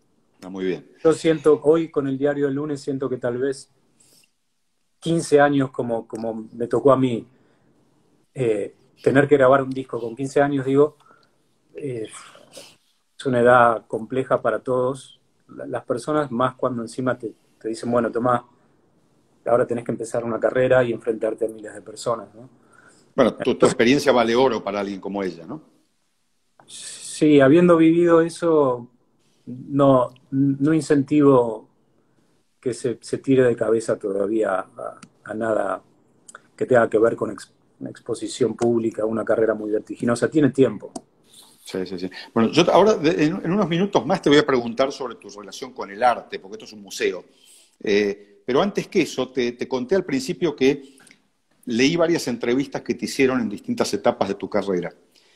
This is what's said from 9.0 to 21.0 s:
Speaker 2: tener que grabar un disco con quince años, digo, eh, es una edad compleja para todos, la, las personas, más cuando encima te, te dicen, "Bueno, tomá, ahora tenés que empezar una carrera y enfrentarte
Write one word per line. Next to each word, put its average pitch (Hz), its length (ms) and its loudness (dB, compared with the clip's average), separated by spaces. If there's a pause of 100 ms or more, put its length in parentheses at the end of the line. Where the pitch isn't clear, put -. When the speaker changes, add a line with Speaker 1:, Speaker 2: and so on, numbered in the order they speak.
Speaker 2:
tener 131 240 4
que 143 100 4
grabar 135 260 6
un 131 80 -6
disco 131 300 -8
con 117 140 -8
quince 135 280 0
años, 143 240 -2
digo, 139 300 2 (800)
eh, 120 340 -10 (1080)
es - 80 -12
una 127 140 0
edad 117 460 4
compleja 127 560 -4
para 107 180 -2
todos, 127 580 -4 (300)
la, 127 180 -14
las 117 180 -10
personas, 143 460 -4
más 127 260 -2
cuando 123 260 -4
encima 123 360 -4
te, 110 160 -12 (240)
te 113 100 -10
dicen, 113 220 -8
"Bueno, 117 200 0
tomá, 120 360 -2 (1000)
ahora 120 200 2
tenés 120 180 -6
que - 80 -6
empezar 117 320 -8
una 113 160 -6
carrera 127 440 2
y 120 80 -4
enfrentarte 110 540 -4